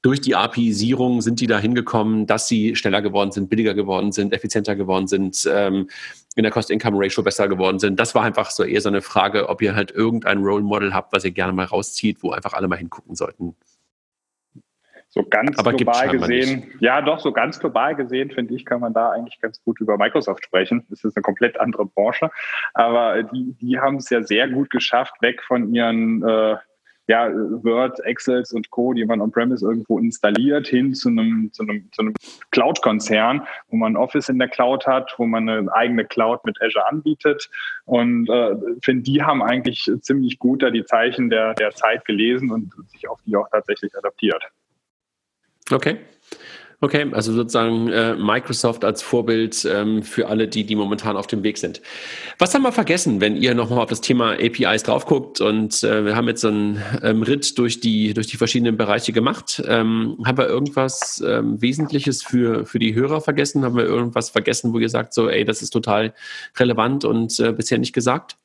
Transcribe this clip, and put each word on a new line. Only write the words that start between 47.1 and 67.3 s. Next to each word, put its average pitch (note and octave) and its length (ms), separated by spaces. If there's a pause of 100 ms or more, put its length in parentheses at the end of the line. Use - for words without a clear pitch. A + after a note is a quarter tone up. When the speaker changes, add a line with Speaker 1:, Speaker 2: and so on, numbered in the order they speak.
Speaker 1:
also G#2+ 200
sozusagen, A#2 560
äh, A2+ 280
Microsoft A#2 680
als G#2+ 180
Vorbild, A2+ 600
ähm, G#2 380
für - 260
alle, A2 180
die, G#2+ 180
die G#2+ 120
momentan G#2 400
auf G2 100
dem G2+ 160
Weg G#2 140
sind. - 240 (580)
Was F3+ 160
haben C#4 100
wir B3+ 60
vergessen, E3+ 520
wenn G#2+ 120
ihr B2+ 200
nochmal A#2+ 240
auf A2+ 100
das - 140
Thema A#2+ 300
A - 180
P A#2+ 140
Is G#2+ 180
drauf B2 240
guckt? C#3 340
Und, G#2+ 440
äh, A2 200
wir G#2 120
haben A#2+ 120
jetzt A#2 140
so A2+ 60
einen, G#2 340 (200)
ähm, A2 200
Ritt C#3 340
durch A#2 240
die, G#2+ 320
durch G#2+ 140
die - 100
verschiedenen A#2+ 400
Bereiche G#2 360
gemacht. A#2 540
Ähm, A2+ 600
haben C3 100
wir C3 120
irgendwas, C3+ 800
ähm, A2+ 360
Wesentliches C#3 600
für, A#2 440
für - 120
die A2 160
Hörer C#3+ 280
vergessen? C#3+ 420
Haben B2 140
wir A#2 80
irgendwas A#2 420
vergessen, A2+ 460
wo A#2 40
ihr A2+ 120
sagt, A#2 240
so, A2+ 160
ey, A2 160
das G#2+ 160
ist - 80
total A2 420 (460)
relevant B2 480
und, A2+ 340